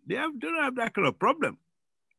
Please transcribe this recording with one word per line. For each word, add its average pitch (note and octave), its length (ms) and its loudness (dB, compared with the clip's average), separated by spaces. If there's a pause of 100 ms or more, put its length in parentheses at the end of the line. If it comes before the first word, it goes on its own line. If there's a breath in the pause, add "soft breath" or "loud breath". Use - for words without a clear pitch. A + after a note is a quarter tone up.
They E3 100 -2
have, D4+ 220 -2
they A#3 100 -6
don't E4 140 0
have C4 140 -2
that A#3 180 -2
kind F#3 140 2
of - 100 -2
problem. B3+ 400 0 (600)